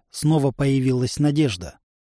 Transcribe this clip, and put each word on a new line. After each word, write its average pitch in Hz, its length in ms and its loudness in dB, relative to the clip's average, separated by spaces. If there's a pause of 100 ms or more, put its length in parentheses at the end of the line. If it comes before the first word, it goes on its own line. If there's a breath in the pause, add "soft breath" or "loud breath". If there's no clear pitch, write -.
снова 151 420 0
появилась 131 680 0
надежда. 143 600 -2 (260)